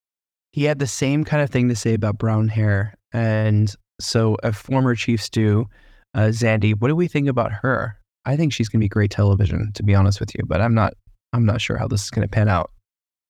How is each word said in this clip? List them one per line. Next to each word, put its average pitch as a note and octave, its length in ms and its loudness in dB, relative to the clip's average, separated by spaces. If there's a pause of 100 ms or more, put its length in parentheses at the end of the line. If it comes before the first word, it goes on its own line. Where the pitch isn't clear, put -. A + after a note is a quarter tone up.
(520)
he C#3+ 120 -2
had D3 140 0
the C#3 80 -2
same C#3+ 380 0
kind D3 180 0
of C#3 80 -2
thing B2 180 2
to A#2+ 80 0
say A2+ 180 0
about G#2 240 -2
brown A2 300 0
hair. G#2+ 460 0 (180)
And G#2+ 600 2 (280)
so A2+ 420 0
a A#2 100 -2
former C3 420 0
Chiefs A2+ 340 -2
do, G#2+ 380 2 (480)
uh, A2 160 2
Zandy, A2 500 2
what A#2+ 80 2
do D#3 80 0
we F3 120 0
think C#3+ 200 -2
about A#2 240 0
her? A2+ 460 -4 (260)
I C3+ 120 0
think D#3 160 0
she's A2+ 160 -2
gonna A2+ 120 0
be G#2 80 2
great G#2 220 0
television, G2+ 640 2
to - 80 -10
be G2+ 140 2
honest G2 240 2
with - 160 -6
you, - 100 -4
but D#2+ 140 -2
I'm A#2 140 2
not, A2 200 2 (380)
I'm A#2+ 120 2
not G#2 160 2
sure - 160 -4
how - 120 -2
this G2 160 -2
is - 60 -12
gonna G#2+ 180 -2
pan G#2+ 200 0
out. F2+ 220 0 (600)